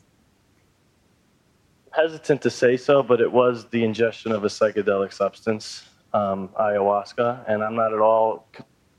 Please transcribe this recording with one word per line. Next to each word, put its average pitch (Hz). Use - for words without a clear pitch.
Hesitant 156
to 123
say 127
so, 139
but 117
it 98
was 120
the 117
ingestion 113
of 104
a -
psychedelic 101
substance, -
um, 98
ayahuasca, 104
and 107
I'm 110
not 113
at 107
all 110
c-, -